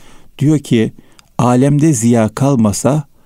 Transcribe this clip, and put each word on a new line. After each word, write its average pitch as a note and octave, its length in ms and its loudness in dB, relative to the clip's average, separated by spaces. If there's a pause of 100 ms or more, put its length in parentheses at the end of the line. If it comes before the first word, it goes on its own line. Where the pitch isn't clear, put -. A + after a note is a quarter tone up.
(380)
Diyor D3 200 0
ki, A#2 340 -2 (460)
"Alemde C#3 540 2
ziya A2+ 420 0
kalmasa C3 680 -2 (220)